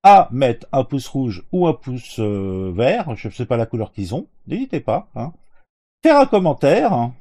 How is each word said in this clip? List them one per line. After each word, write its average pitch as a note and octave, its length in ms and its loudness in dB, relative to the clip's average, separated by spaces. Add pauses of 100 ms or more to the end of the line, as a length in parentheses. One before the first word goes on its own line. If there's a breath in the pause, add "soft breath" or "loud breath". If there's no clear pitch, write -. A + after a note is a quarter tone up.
à G3 280 8
mettre B2 400 0
un C3 120 0
pouce C3+ 240 -6
rouge A#2+ 440 -6
ou F3 160 2
un D#3 60 2
pouce, - 460 -10
euh, G2 560 -4
vert, D3 400 -2
je G#2 140 -12
sais A#2+ 160 -8
pas A#2+ 120 -2
la A#2 80 -2
couleur G#2+ 260 -8
qu'ils G2 240 -8
ont, A#3 120 -8 (200)
n'hésitez A3+ 320 -8
pas, - 360 -6
hein. A#2+ 180 -10 (680)
Faire D4 160 6
un C4 60 6
commentaire, F#3 680 0
hein. B2 280 -4